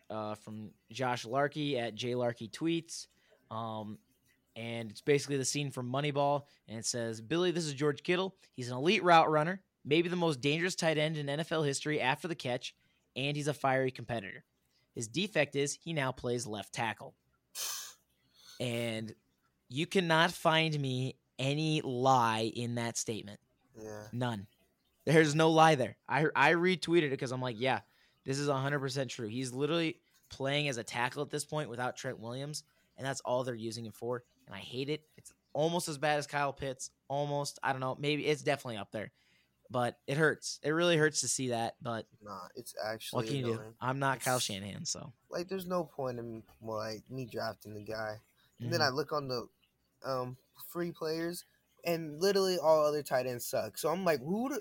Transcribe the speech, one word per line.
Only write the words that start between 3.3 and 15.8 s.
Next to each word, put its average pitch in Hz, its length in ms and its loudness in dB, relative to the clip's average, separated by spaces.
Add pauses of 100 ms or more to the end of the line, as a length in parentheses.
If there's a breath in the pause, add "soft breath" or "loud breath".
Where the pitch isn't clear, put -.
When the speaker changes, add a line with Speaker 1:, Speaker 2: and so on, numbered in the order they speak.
Speaker 1:
Um, 110 480 -8 (580)
and 117 340 -6
it's 107 100 -16
basically 143 380 2
the 131 60 0
scene 143 260 -2
from 123 200 -6
Moneyball, 143 520 2 (260 soft breath)
and 113 100 -8
it 113 80 -10
says, 113 340 -2
"Billy, 165 300 2
this 170 160 0
is 147 80 -4
George 143 280 0
Kittle. 180 320 0 (200 soft breath)
He's 123 160 -6
an 127 60 -4
elite 170 260 4
route 165 280 8
runner, 156 320 2 (220)
maybe 165 240 4
the 175 80 0
most 165 240 2
dangerous 165 340 2
tight 160 240 2
end 156 180 0
in 147 120 -4
N 143 120 -2
F 165 120 -4
L 160 100 2
history 147 380 0
after 135 280 0
the 156 60 -4
catch, 127 400 -4 (420)
and 143 200 -2
he's 147 120 -2
a 147 60 0
fiery 131 360 2
competitor. 117 540 -8 (500)
His 117 140 -8
defect 147 480 0
is 143 180 0
he - 200 -10